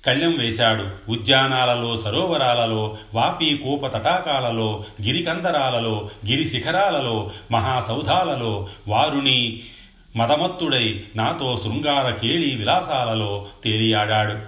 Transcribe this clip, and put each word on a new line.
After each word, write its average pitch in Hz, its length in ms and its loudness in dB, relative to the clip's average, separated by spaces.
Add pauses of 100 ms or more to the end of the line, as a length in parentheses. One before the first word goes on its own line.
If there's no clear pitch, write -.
కళ్ళెం 160 320 2
వేశాడు. 110 720 0
ఉద్యానాలలో, 123 840 2
సరోవరాలలో, 117 1000 0 (160)
వాపి 151 440 0
కూప 139 300 -4
తటాకాలలో, 113 960 -2 (160)
గిరికందరాలలో, 131 1080 -2 (160)
గిరి 135 200 2
శిఖరాలలో, 127 840 0 (200)
మహాసౌధాలలో 120 1160 0 (200)
వారుని 127 720 2 (580)
మదమత్తుడై 131 840 0 (120)
నాతో 127 480 -2
శృంగార 135 480 0
కేళి 131 440 0
విలాసాలలో 110 920 0 (180)
తేలియాడాడు. 107 720 2 (140)